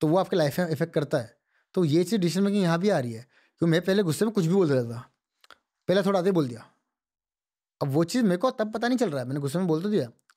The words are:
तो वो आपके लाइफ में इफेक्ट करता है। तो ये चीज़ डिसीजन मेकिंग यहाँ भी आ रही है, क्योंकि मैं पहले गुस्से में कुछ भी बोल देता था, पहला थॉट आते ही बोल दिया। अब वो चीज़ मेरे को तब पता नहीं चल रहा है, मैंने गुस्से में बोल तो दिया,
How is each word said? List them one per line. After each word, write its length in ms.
तो 60
वो 100
आपके 180
लाइफ 240
में 100
इफेक्ट 240
करता 240
है। 200
तो 120
ये 180
चीज़ 180
डिसीजन 220
मेकिंग 200
यहाँ 160
भी 100
आ 100
रही 140
है, 140
क्योंकि 140
मैं 100
पहले 220
गुस्से 220
में 80
कुछ 120
भी 80
बोल 160
देता 260
था, 160
पहला 140
थॉट 140
आते 100
ही 60
बोल 160
दिया। 240
अब 60
वो 160
चीज़ 200
मेरे 140
को 140
तब 220
पता 140
नहीं 100
चल 120
रहा 120
है, 60
मैंने 120
गुस्से 180
में 100
बोल 160
तो 60
दिया, 220